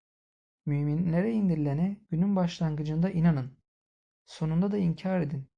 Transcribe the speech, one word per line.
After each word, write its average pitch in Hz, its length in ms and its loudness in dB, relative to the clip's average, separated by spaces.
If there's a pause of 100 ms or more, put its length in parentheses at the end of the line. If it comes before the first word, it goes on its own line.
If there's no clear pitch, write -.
(680)
"Müminlere 160 680 0
indirilene 175 640 0 (140)
günün 190 260 2
başlangıcında 160 760 -2
inanın, 160 480 2 (680)
sonunda 165 460 -2
da 208 60 -2
inkar 185 420 0
edin. 139 380 -6